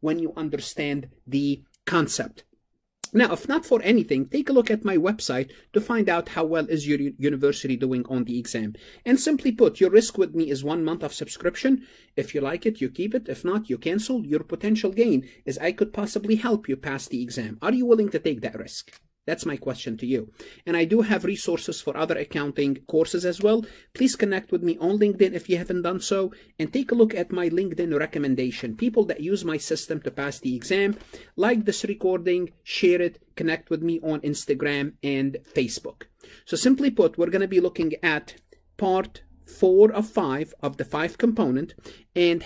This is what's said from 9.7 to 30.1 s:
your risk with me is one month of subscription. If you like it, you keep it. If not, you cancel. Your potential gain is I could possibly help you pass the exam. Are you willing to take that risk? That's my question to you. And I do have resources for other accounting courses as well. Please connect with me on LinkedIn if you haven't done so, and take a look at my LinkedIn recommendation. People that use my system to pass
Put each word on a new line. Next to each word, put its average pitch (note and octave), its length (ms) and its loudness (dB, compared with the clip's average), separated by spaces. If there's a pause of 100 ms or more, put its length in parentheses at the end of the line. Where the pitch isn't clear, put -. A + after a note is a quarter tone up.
your F#3 100 4
risk G#3+ 300 4
with E3 160 0
me D#3+ 160 0
is C3+ 120 -4
one D#3+ 200 -2
month D#3+ 180 -2
of D3+ 100 -6
subscription. - 760 -2 (280)
If C3+ 200 -4
you C#3 60 -2
like D3+ 260 -4
it, A3 140 -2
you C3 60 0
keep G3+ 280 -4
it. - 120 -6
If C3 160 -8
not, G#3 240 -2
you A#2+ 120 -4
cancel. G#3+ 440 -2
Your D3+ 200 -2
potential G#3 480 -2
gain F#3+ 360 2 (160)
is C3+ 140 -6
I F3 140 -2
could - 200 -2
possibly G#3 440 -2
help A3 340 0
you C3+ 80 -2
pass C3+ 300 -8
the B2 160 -4
exam. A2+ 400 -8
Are G3+ 100 2
you B3 140 2
willing A3 220 6
to D#3+ 100 -2
take C#3 220 -2
that A2 180 -8
risk? - 420 -16 (240)
That's E3 200 -4
my D3 120 -4
question B2 400 -8
to B2 100 -8
you. A#2+ 240 -2 (340)
And E3+ 100 -2
I E3+ 100 2
do G#3+ 180 4
have G#3+ 200 0
resources F3 560 -4
for - 160 -6
other D#3+ 220 -2
accounting C#3+ 600 -2 (100)
courses E3 380 2
as F3+ 180 -2
well. A3 200 4 (300)
Please B3+ 220 2
connect G3+ 360 -2
with F3 120 0
me E3+ 160 2
on F#3 180 2
LinkedIn G3 360 4
if E3+ 140 -8
you F3 120 2
haven't F3+ 240 -2
done F3+ 160 -2
so, F#3+ 340 -2 (240)
and D#3 160 -4
take C4+ 180 -2
a B3 40 2
look A3 180 6
at F3 180 -4
my F3+ 160 0
LinkedIn E3+ 520 0
recommendation. C3 760 -2
People A3+ 300 2
that D#3+ 140 -6
use F3+ 260 -2
my D#3 120 -2
system D#3 440 -6
to - 80 -6
pass C#3 300 -6